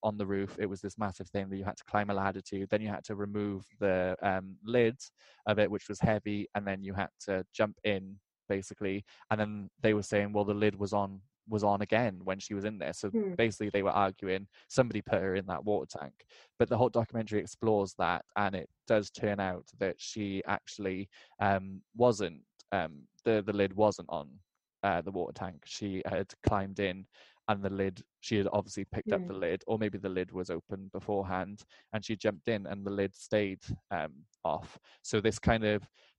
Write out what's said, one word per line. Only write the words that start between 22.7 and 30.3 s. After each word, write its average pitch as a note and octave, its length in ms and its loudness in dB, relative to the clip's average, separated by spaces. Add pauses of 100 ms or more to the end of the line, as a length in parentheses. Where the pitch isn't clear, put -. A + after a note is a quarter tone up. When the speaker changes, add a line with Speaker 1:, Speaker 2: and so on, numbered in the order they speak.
Speaker 1:
um, D#2+ 320 -2 (220)
the, A2 200 4
the G#2 80 0
lid G2 220 2
wasn't G2 340 2
on, D2 220 -6 (500)
uh, F2+ 200 2
the F2 100 -8
water F2+ 220 -4
tank. F2+ 320 -10
She F#2+ 420 -6
had G2+ 260 -2 (140)
climbed G2 320 0
in F#2+ 260 -2 (420)
and G2 160 0
the G2 60 -2
lid, G2 320 -2 (200)
she A2 160 0
had G2 140 2
obviously G2+ 340 -2
picked G3+ 280 -4
up F#3+ 80 0
Speaker 2:
Hmm. F3 60 -8
Speaker 1:
the G2 60 -8
lid, F#2+ 340 -2
or A2 100 0
maybe G#2 220 -2
the G2 100 -6
lid F#2 220 -2